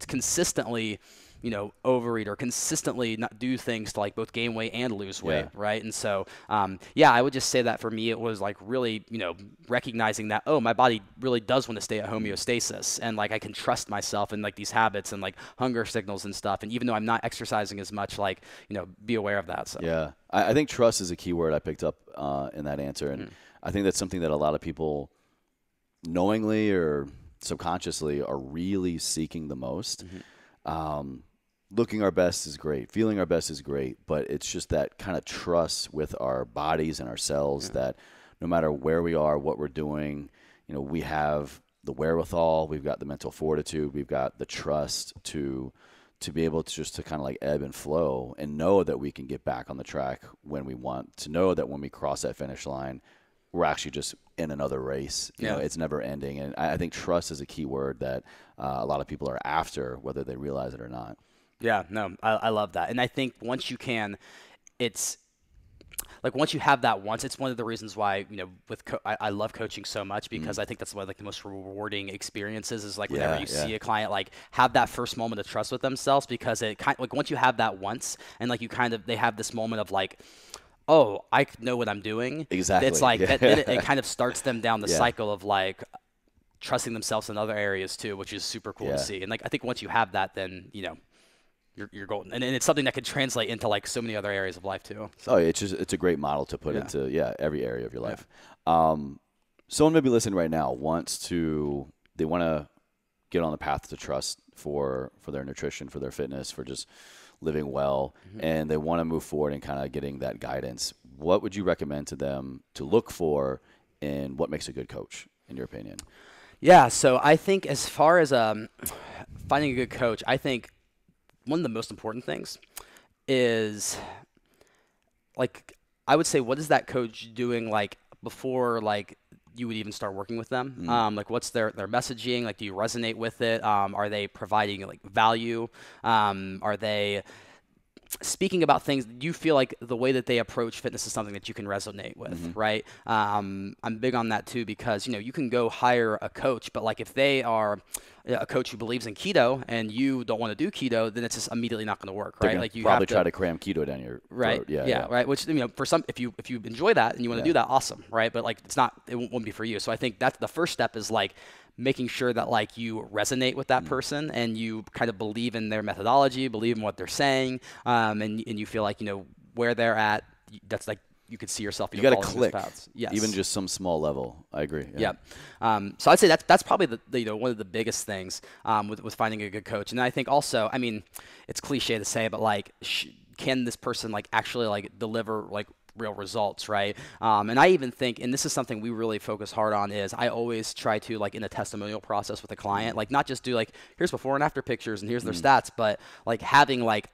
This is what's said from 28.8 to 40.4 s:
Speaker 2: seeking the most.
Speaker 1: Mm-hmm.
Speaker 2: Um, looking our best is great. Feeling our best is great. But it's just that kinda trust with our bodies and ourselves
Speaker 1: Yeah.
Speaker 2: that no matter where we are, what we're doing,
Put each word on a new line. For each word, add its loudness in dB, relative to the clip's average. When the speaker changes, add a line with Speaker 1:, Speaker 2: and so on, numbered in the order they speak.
Speaker 2:
seeking -4
the -6
most. -6
Speaker 1:
Mm-hmm. -14
Speaker 2:
Um, -6
looking 0
our 4
best 2
is -12
great. -4
Feeling 2
our 0
best 0
is -8
great. -4
But -2
it's -4
just -6
that -2
kinda -4
trust 0
with -4
our 0
bodies 0
and -8
ourselves -2
Speaker 1:
Yeah. -2
Speaker 2:
that -2
no -6
matter 4
where 2
we 2
are, 4
what -2
we're -2
doing, -6